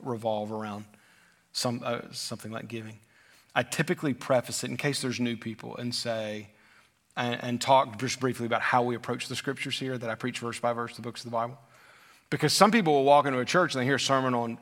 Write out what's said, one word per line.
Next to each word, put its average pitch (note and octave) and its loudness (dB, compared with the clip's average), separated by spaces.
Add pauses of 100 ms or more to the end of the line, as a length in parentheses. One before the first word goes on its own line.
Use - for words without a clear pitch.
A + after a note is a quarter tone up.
revolve A2 -4
around G#2 -8 (680)
some, A#2+ -2
uh, A#2+ -4 (100)
something - -10
like A2+ -10
giving. A2 -12 (560)
I B2+ 4
typically D#3 -2
preface B2+ 0
it B2+ -6
in C3 -6
case C#3 -2
there's A#2+ -2
new A#2 0
people A#2 -10
and A#2+ -6
say, G#2+ -6 (680)
and, B2 -2
and A#2+ -4
talk C3 4
just B2 -4
briefly A#2 -2
about A2+ 0
how B2 4
we A#2+ 0
approach A#2 -6
the B2+ -8
scriptures C3+ -6
here, C3 -4
that A#2 -6
I A2 -4
preach B2 -6
verse A#2 -6
by A#2+ 2
verse A#2 -4
the A2 -12
books A#2 -10
of A#2 -12
the A#2 -2
Bible. A#2+ -2 (720)
Because D3+ 2
some G3+ 8
people F3 6
will C3+ 4
walk C#3+ 10
into C3 2
a B2 0
church E3+ 2
and B2+ 0
they A#2+ 2
hear C3+ 4
a A#2+ 2
sermon C3 2
on, A#2 -2